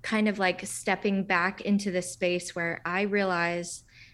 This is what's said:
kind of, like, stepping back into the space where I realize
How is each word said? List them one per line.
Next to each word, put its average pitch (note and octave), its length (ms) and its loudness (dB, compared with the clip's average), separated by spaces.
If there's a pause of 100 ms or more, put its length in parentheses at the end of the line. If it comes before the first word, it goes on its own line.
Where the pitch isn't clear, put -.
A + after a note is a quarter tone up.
kind G#3+ 240 2
of, G3+ 120 0
like, F#3 260 2
stepping G3 600 0
back F#3+ 360 2
into G3+ 300 2
the F3+ 100 0
space F3+ 540 -2
where E3+ 300 -4
I F3+ 160 0
realize F3+ 840 0 (300)